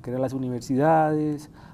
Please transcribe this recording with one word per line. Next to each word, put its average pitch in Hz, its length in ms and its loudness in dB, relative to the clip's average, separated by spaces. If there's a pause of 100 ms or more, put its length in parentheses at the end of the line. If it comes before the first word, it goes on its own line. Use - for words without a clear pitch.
crea 123 180 -8
las 131 140 -2
universidades, 147 1160 0 (240)